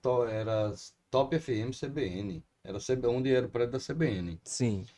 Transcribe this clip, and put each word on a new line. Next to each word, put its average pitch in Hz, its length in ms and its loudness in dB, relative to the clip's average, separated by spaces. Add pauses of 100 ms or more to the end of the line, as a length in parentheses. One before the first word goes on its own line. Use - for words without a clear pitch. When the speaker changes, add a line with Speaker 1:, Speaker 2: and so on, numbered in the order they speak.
Speaker 1:
to-, 123 240 4
era 110 480 0 (380)
Top 135 240 4
F 156 160 -2
M 117 220 0
C 131 160 -6
B 143 180 -2
N. 92 360 -6 (200)
Era 98 160 -8
C 127 160 0
B, 123 120 0
onde 127 240 2
era 127 140 6
o 107 40 -8
prédio 120 240 0
da 131 80 -4
C - 120 -8
B 156 160 2
N. 87 360 -4
Speaker 2:
Sim. 104 400 0 (120)